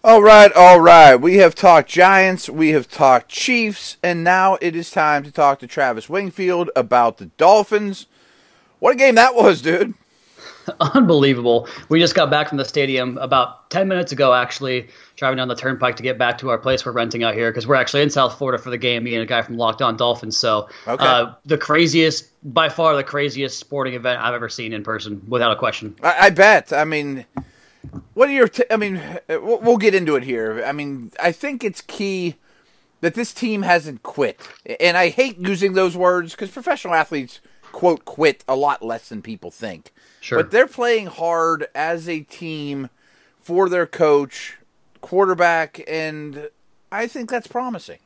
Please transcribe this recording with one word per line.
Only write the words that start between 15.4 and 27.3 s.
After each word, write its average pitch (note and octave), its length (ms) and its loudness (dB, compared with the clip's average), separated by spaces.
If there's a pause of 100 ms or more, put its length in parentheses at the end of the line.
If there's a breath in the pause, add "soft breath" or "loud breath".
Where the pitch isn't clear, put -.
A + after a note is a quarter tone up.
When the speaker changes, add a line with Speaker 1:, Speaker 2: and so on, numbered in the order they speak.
Speaker 2:
the A#2+ 60 -6
turnpike B2+ 420 -4
to A#2 60 -16
get B2+ 140 -6
back A#2+ 220 -2
to C3 100 -8
our A#2 80 -2
place C3 260 -4
we're B2 100 -10
renting A#2 300 -4
out A2 120 -2
here A2+ 180 -4
'cause A2+ 140 -8
we're C#3 80 2
actually C3 260 -2
in D3 80 0
South C3+ 300 -2
Florida C3 220 -6
for B2+ 100 -14
the A#2+ 80 -8
game, A#2+ 240 -4
me A#2+ 100 -8
and A2+ 80 -4
a A2 60 -8
guy A#2+ 160 -2
from A#2 140 -12
Locked A#2 260 -4
On A2+ 120 -2
Dolphins. A#2 400 -4
So, G#2+ 320 -4 (200 loud breath)
Speaker 1:
Okay. C3 180 -2
Speaker 2:
uh, A#2+ 280 0 (120)
the D3 140 -2
craziest, D#3 680 -2 (180)
by D3 260 -2
far D#3+ 260 0
the C#3 80 -4
craziest C#3 560 -8
sporting C3 340 -8
event B2 260 -6
I've A#2+ 140 -6
ever A#2 160 -10
seen A2+ 240 -12
in G#2 100 -12
person, A2 440 -10
without A#2+ 240 -2
a G#2 40 -2
question. A2 460 -10
Speaker 1:
I, F3 260 2
I - 40 6
bet. F#3 420 2
I D3+ 120 -2
mean, C#3+ 400 -8 (880 loud breath)